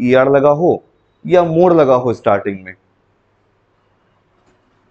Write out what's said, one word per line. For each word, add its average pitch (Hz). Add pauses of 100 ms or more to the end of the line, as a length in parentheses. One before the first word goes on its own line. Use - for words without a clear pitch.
ईआर 131
लगा 139
हो 147 (440)
या 175
मोर 170
लगा 135
हो 123
starting 101
में, 92 (2250)